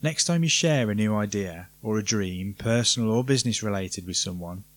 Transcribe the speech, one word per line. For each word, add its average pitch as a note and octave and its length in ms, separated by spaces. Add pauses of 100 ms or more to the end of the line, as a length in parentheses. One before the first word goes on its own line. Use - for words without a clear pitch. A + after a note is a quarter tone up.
Next D#3 220
time E3+ 180
you E3 60
share C#3+ 420
a G2+ 40
new G#2+ 200
idea G2+ 540 (120)
or G#2+ 160
a G#2+ 60
dream, G2 540
personal A2+ 540
or A#2 120
business A#2+ 400
related, G2 420
with F2 120
someone F2+ 480 (120)